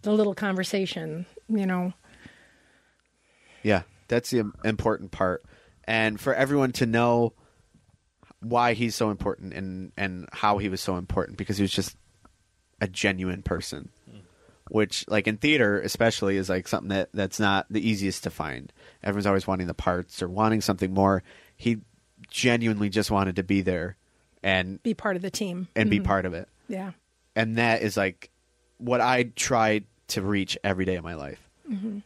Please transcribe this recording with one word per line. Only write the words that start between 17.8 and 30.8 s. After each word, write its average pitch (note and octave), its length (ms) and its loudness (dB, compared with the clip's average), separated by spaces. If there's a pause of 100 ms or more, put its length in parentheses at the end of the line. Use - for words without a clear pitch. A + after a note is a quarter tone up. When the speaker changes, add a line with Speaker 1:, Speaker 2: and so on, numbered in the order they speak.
Speaker 2:
easiest G2 360 -2
to - 60 -4
find. D2 420 -8 (320)
Everyone's G2+ 240 -2
always G2 200 2
wanting F#2 200 -2
the E2+ 60 -6
parts - 480 -2
or F#2 60 -4
wanting G#2+ 340 2
something F#2+ 320 -2
more. F#2+ 300 6 (320)
He A#2 220 0 (520)
genuinely A2+ 600 2
just G2+ 220 0
wanted G2 260 2
to G2 60 -2
be G2 180 2
there F#2 340 -2 (480)
and F#2+ 400 0
Speaker 1:
Be - 100 -2
part G3+ 220 -2
of F3 80 -4
the G3 80 -6
team. F3+ 440 -6
Speaker 2:
and G#3+ 140 4
be G#3 80 4
Speaker 1:
Mm-hmm. G2 80 0
Speaker 2:
part G2 200 2
of F2+ 80 -4
it. E2+ 140 -10 (200)
Speaker 1:
Yeah. F#3+ 240 -8 (440)
Speaker 2:
And A2 220 0
that A#2 240 2
is, G#2 160 -2
like, F#2+ 320 -2 (480)
what A#2+ 240 0
I B2 220 4 (120)
try A2 460 2 (280)
to - 120 -2
reach G2 420 0
every F#2+ 220 0